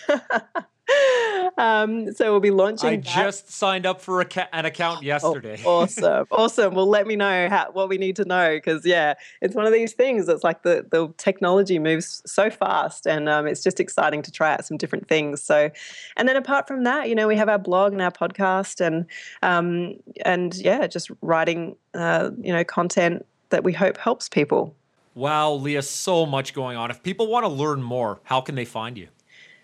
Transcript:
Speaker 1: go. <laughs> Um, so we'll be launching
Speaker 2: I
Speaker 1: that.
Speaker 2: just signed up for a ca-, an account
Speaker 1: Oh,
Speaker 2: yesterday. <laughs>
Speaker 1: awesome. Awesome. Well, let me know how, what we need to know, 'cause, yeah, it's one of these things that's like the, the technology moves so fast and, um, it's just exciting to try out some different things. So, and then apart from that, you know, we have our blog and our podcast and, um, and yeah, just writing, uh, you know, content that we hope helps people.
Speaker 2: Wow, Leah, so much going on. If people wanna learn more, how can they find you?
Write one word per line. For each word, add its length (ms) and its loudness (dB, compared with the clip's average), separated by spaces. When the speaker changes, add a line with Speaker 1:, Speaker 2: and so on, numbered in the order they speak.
Speaker 1:
go. 560 -4
<laughs> 0 -
Um, 560 2
so 180 2
we'll 100 4
be 100 4
launching 380 2
Speaker 2:
I 80 2
Speaker 1:
that. 80 -6
Speaker 2:
just 460 -2
signed 340 -2
up 160 -2
for 200 -2
a 40 0
ca-, 260 -6
an 140 -2
account 340 -2
Speaker 1:
Oh, 60 -10
Speaker 2:
yesterday. 560 -2
<laughs> 40 -4
Speaker 1:
awesome. 640 2
Awesome. 460 2
Well, 120 2
let 200 4
me 80 -2
know 340 2
how, 220 0
what 160 -2
we 100 -2
need 200 -2
to 80 -2
know, 340 2
'cause, 260 -2
yeah, 280 4
it's 140 0
one 100 0
of 80 4
these 200 2
things 320 2
that's 180 0
like 200 0
the, 280 2
the 260 0
technology 640 2
moves 460 -2
so 240 0
fast 580 -2
and, 220 0
um, 180 2
it's 160 -6
just 160 0
exciting 440 0
to 80 -16
try 220 0
out 120 -6
some 120 -8
different 300 -8
things. 340 -2
So, 280 2
and 100 2
then 80 2
apart 320 0
from 160 -4
that, 260 0
you 60 0
know, 120 2
we 100 4
have 120 2
our 100 4
blog 340 2
and 80 -4
our 100 0
podcast 720 -2
and, 200 0
um, 540 0
and 300 0
yeah, 320 0
just 220 -8
writing, 540 -2
uh, 380 0
you 100 -4
know, 120 2
content 640 -2
that 140 0
we 80 2
hope 260 0
helps 320 -4
people. 460 0
Speaker 2:
Wow, 400 0
Leah, 300 -2
so 420 0
much 280 -4
going 240 -8
on. 140 -4
If 100 -12
people 260 -4
wanna 220 0
learn 320 -2
more, 420 -4
how 180 0
can 140 -8
they 100 -6
find 320 -10
you? 100 -18